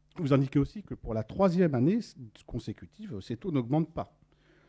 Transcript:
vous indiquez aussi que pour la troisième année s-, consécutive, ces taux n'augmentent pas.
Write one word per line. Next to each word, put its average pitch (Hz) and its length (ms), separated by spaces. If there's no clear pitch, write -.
vous 139 160
indiquez 139 260
aussi 165 240
que - 100
pour - 200
la 110 100
troisième 175 500
année 139 240
s-, - 180
consécutive, 117 760
ces 113 160
taux 196 140
n'augmentent 139 400
pas. - 240